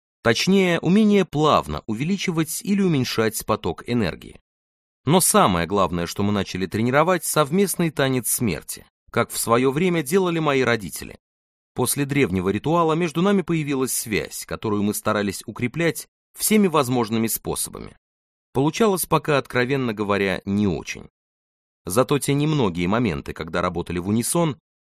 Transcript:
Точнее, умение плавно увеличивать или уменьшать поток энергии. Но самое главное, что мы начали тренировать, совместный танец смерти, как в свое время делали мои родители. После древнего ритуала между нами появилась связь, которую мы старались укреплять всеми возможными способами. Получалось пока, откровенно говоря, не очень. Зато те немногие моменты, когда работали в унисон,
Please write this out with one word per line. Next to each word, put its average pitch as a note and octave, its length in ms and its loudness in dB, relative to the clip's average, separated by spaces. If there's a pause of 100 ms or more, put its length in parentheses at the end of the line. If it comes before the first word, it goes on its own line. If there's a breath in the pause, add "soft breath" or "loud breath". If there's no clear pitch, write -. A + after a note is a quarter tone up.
(220)
Точнее, F3+ 580 2
умение G3+ 440 4
плавно G#2+ 640 2
увеличивать D#3+ 760 -4
или G3+ 200 0
уменьшать B2+ 640 0
поток G2+ 420 -4
энергии. G#2 540 -4 (640)
Но E3+ 160 4
самое G2+ 460 4
главное, F2 400 0
что - 160 -6
мы G2+ 100 2
начали F#2+ 340 -2
тренировать, C#3+ 580 0
совместный E3+ 640 0
танец C3 400 0
смерти, - 560 -4 (240)
как A#2 200 -2
в - 80 -8
свое B2+ 340 2
время E3 300 0
делали E3+ 360 0
мои C#3+ 240 2
родители. G#2 560 -4 (560)
После C3+ 300 -2
древнего G2 460 0
ритуала D#3 420 0
между E3 300 -2
нами G3 200 2
появилась C#3+ 500 -2
связь, - 540 -4
которую G#2 360 -2
мы G2+ 120 0
старались G#2 520 -2
укреплять B2 600 -4 (300)
всеми G#3 320 4
возможными A#2+ 580 0
способами. - 720 -8 (560)
Получалось E3+ 540 0
пока, D3 320 0
откровенно B2+ 540 -2
говоря, G2 520 0
не G2+ 220 2
очень. - 420 -4 (760)
Зато B2 340 2
те C#3+ 160 -2
немногие C3+ 520 0
моменты, F#2 460 -2
когда E2 280 -6
работали F2 380 -4
в F2 100 -6
унисон, B2+ 500 0 (280)